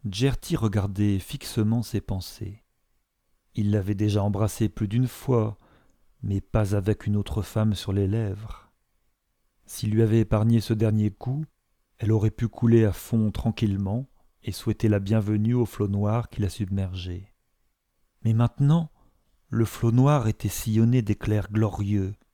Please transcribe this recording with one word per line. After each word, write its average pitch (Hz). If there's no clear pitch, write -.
Gerty 123
regardait 101
fixement 113
ses 104
pensées. 98
Il 104
l'avait 104
déjà 104
embrassée 104
plus 107
d'une 120
fois, 113
mais 101
pas 104
avec 101
une 104
autre 104
femme 110
sur 98
les 98
lèvres. 104
S'il -
lui 107
avait 113
épargné 110
ce -
dernier 107
coup, 135
elle 104
aurait 110
pu 117
couler 117
à 98
fond 110
tranquillement 104
et -
souhaiter -
la 104
bienvenue 107
au 123
flot 104
noir 104
qui -
la 131
submergeait. 92
Mais 113
maintenant, 139
le 110
flot -
noir 127
était 107
sillonné 113
d'éclairs 104
glorieux, 101